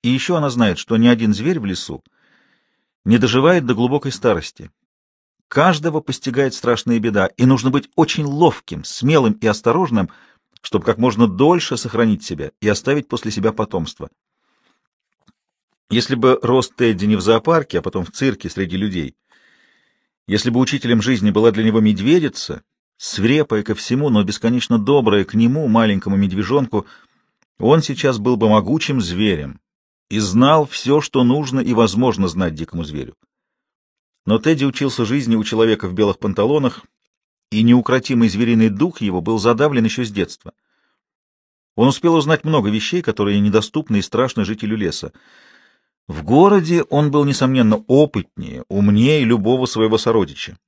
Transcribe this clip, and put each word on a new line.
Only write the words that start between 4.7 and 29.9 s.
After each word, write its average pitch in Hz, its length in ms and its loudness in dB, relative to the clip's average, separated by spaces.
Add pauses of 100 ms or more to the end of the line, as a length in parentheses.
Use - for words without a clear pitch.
Каждого 156 520 0
постигает 135 540 -4
страшная 120 460 -2
беда, 104 280 0
и - 180 0
нужно 127 240 4
быть 139 260 -2
очень 160 280 0
ловким, 143 600 -2
смелым 131 500 2
и 110 120 -6
осторожным, 113 640 0 (520)
чтобы - 240 -4
как 113 120 0
можно 117 300 2
дольше 135 500 0
сохранить 113 460 -2
себя 73 280 -10 (100)
и 104 60 0
оставить 135 400 0
после 113 240 -6
себя 107 200 0
потомство. 87 580 -8 (1800)
Если 120 260 -2
бы 127 260 2
рос 127 340 0
Тедди 107 300 0
не 107 100 2
в 92 60 -4
зоопарке, 113 580 0
а - 20 -4
потом 92 240 -6
в - 60 -20
цирке 120 380 -4
среди 92 280 -6
людей, 90 380 -6 (1120)
если 107 240 -2
бы 120 100 0
учителем 123 420 0
жизни 104 300 0
была 107 200 4
для 110 140 -2
него 110 160 2
медведица, 107 840 0 (340)
свирепая 113 640 -2
ко 107 140 -4
всему, 143 340 -4
но 104 140 2
бесконечно 117 560 -2
добрая 107 460 2
к - 80 -16
нему, 123 340 0
маленькому 104 480 0
медвежонку, 101 720 -2 (720)
он 147 240 4
сейчас 131 340 -2
был 117 200 0
бы 107 120 2
могучим 120 520 0
зверем 87 580 -2 (540)